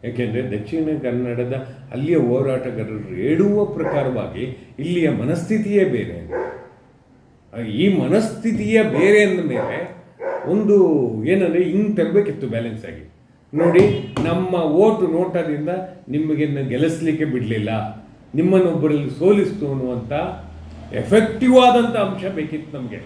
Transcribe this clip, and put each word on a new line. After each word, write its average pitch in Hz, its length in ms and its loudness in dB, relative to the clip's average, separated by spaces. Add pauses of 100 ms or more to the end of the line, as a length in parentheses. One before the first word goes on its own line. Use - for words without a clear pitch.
ಯಾಕೆಂದ್ರೆ 117 540 -4
ದಕ್ಷಿಣ 160 300 -4 (140)
ಕನ್ನಡದ 123 640 -4 (240)
ಅಲ್ಲಿಯ 151 240 0
ಹೋರಾಟಗಾರರು 120 960 -2
ಹೇಳುವ 180 500 2
ಪ್ರಕಾರವಾಗಿ 131 1120 -4
ಇಲ್ಲಿಯ 165 320 2
ಮನಸ್ಥಿತಿಯೇ 185 760 2
ಬೇರೆ. 90 580 -4 (1120)
ಆ, 117 100 -8
ಈ 151 360 2
ಮನಸ್ಥಿತಿಯೇ 214 840 2
ಬೇರೆ 190 420 4
ಅಂದ 180 220 0
ಮೇಲೆ 139 560 -4 (440)
ಒಂದು 202 380 4 (400)
ಏನಂದ್ರೆ 175 400 2
ಹಿಂಗ್ 202 320 0
ತರ್ಬೇಕಿತ್ತು 135 500 0
ಬ್ಯಾಲೆನ್ಸ್ 113 380 -6
ಆಗಿ. 82 240 -14 (460)
ನೋಡಿ, 170 600 2 (100)
ನಮ್ಮ 180 300 -2
ಓಟು 180 520 2
ನೋಟದಿಂದ 160 600 -4 (400)
ನಿಮಗೆ 151 380 -2
ನ-, 139 220 -4
ಗೆಲ್ಲಿಸ್ಲಿಕ್ಕೆ 156 560 -2
ಬಿಡ್ಲಿಲ್ಲ, 110 460 -2 (640)
ನಿಮ್ಮನ್ನೊಬ್ಬರಲ್ಲಿ 151 760 2
ಸೋಲಿಸ್ತು 175 600 2
ಅನ್ನುವಂಥ 127 420 -4 (840)
ಎಫೆಕ್ಟಿವ್ 226 640 4
ಆದಂಥ 247 380 6
ಅಂಶ 190 280 -2
ಬೇಕಿತ್ತು 151 540 -6
ನಮ್ಗೆ. 110 280 -10